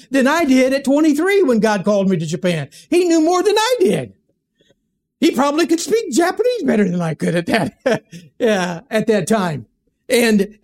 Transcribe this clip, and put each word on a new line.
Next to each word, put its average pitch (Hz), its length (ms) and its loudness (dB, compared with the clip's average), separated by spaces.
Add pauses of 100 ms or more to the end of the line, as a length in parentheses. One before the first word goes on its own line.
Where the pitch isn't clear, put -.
(100)
than 254 160 2
I 330 180 2
did 262 280 2
at 277 120 -4
twenty-three 311 600 2
when 240 160 2
God 208 240 0
called 196 240 2
me 190 80 2
to 165 100 -4
Japan. 165 440 -4 (180)
He 349 160 2
knew 330 160 2
more 359 240 2
than 415 120 2
I 480 220 0
did. 170 360 -2 (1040)
He 302 100 2
probably 285 380 0
could 330 100 0
speak 427 340 -4
Japanese 370 520 0
better 220 240 0
than 175 120 -4
I 160 140 -4
could 175 220 -4
at 175 100 -4
that, - 580 -2 (200)
<laughs> - 160 -20
yeah, 185 400 -2 (100)
at 214 160 -2
that 208 220 0
time. 175 380 -2 (420)
And 220 560 0